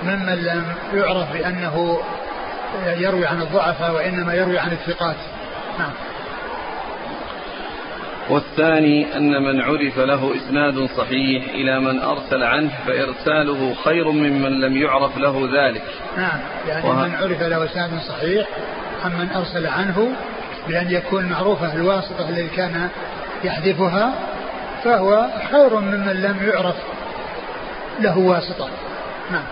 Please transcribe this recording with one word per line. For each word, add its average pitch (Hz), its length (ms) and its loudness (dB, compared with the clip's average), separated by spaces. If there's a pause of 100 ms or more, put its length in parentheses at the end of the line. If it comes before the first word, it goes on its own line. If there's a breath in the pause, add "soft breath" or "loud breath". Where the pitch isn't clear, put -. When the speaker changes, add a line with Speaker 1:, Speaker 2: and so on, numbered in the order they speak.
Speaker 1:
ممن 185 320 -2
لم 170 280 0 (300)
يعرف 185 400 2
بأنه 170 680 0 (840)
يروي 175 400 2
عن 170 160 0
الضعفاء 165 500 2
وإنما 170 420 0
يروي 180 260 2
عن 170 120 -2
الثقات. 170 440 -2 (640)
نعم. 151 120 -2 (2500)
Speaker 2:
والثاني 147 880 4
أن 143 260 4
من 135 180 2
عرف 135 380 0
له 135 360 2
إسناد 135 600 2
صحيح 131 520 0
إلى 131 300 0
من 131 200 2
أرسل 139 440 0
عنه 139 280 2 (160)
فإرساله 135 960 0
خير 160 280 4
ممن 139 500 4
لم 131 160 4
يعرف 135 400 2
له 135 360 2
ذلك. 127 300 4 (340)
Speaker 1:
نعم، 175 220 -2 (280)
يعني 156 160 -2
Speaker 2:
وه-، 127 100 2
Speaker 1:
من 131 220 2
عرف 170 260 0
له 165 240 0
إسناد 175 240 -4 (200)
صحيح 175 380 0 (580)
عن 180 60 0
من 175 240 -2
أرسل 175 320 -2
عنه 196 440 2 (560)
بأن 175 240 0
يكون 180 340 0
معروفة 175 500 0
الواسطة 175 540 0
التي 170 260 -2
كان 175 340 -2 (540)
يحذفها 185 720 2 (680)
فهو 214 440 6 (240)
خير 262 280 8
ممن 196 420 0
لم 196 280 0
يعرف 180 260 2 (1200)
له 190 180 4
واسطة. 175 520 2 (640)
نعم. 160 200 -2